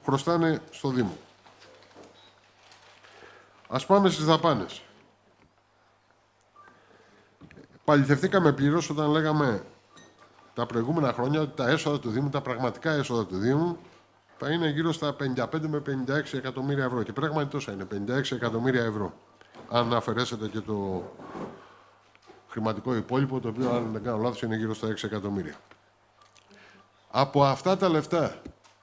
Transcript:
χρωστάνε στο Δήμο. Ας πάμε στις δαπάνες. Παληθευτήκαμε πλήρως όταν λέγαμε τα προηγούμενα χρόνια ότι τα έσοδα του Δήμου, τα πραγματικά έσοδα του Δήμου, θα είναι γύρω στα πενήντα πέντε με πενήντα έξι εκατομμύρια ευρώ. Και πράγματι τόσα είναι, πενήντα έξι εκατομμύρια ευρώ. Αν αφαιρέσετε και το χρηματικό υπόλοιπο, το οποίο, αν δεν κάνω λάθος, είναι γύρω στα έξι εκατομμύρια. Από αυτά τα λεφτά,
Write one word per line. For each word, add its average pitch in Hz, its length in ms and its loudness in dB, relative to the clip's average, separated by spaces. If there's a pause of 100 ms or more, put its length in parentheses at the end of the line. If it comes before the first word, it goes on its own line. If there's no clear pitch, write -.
χρωστάνε 160 560 2 (100)
στο - 180 -6
Δήμο. 117 280 0 (2500)
Ας 127 180 -2
πάμε 196 240 8
στις 156 140 -2
δαπάνες. 151 580 4 (3000)
Παληθευτήκαμε 147 680 6
πλήρως 147 380 2
όταν 151 200 0
λέγαμε 151 520 2 (920)
τα 120 120 -4
προηγούμενα 123 460 0
χρόνια 139 280 0
ότι 151 160 -4
τα 123 120 0
έσοδα 147 300 2
του 123 120 -6
Δήμου, 135 180 0
τα 139 120 -2
πραγματικά 127 520 -2
έσοδα 127 340 0
του 92 100 -6
Δήμου, 151 420 2 (600)
θα 139 120 -4
είναι 165 180 2
γύρω 160 240 0
στα 151 200 -2
πενήντα 131 360 -2
πέντε 156 200 -4
με 147 120 -2
πενήντα 135 360 -2
έξι 147 200 -4
εκατομμύρια 135 480 -2
ευρώ. 123 180 0
Και 104 100 -6
πράγματι 147 380 -2
τόσα 127 220 -6
είναι, 95 120 -8
πενήντα 104 320 -4
έξι 139 180 -2
εκατομμύρια 117 500 0
ευρώ. 104 280 -4 (580)
Αν 117 240 2
αφαιρέσετε 113 520 -2
και 110 140 -6
το 98 440 -4 (1400)
χρηματικό 110 460 -4
υπόλοιπο, 131 460 0
το 117 80 -6
οποίο, 120 220 -2
αν 120 220 0
δεν 107 100 -6
κάνω 113 160 -4
λάθος, 113 240 -2
είναι 110 140 -2
γύρω 110 180 -2
στα 110 140 -4
έξι 107 180 -4
εκατομμύρια. 98 480 -4 (1600)
Από 139 340 4
αυτά 139 320 2
τα 190 120 2
λεφτά, 151 460 0 (480)